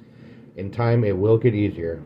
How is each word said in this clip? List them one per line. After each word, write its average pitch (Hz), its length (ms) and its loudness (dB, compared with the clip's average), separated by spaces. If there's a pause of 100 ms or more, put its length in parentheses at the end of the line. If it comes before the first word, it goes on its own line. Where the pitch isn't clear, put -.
(580)
In 98 120 -8
time, 117 360 0
it 98 120 0
will 110 200 4
get 113 180 2
easier. 85 500 -4